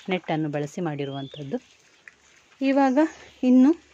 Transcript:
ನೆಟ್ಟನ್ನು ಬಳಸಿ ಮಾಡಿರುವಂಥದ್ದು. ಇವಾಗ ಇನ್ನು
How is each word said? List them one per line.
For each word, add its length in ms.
ನೆಟ್ಟನ್ನು 440
ಬಳಸಿ 320
ಮಾಡಿರುವಂಥದ್ದು. 720
ಇವಾಗ 360
ಇನ್ನು 220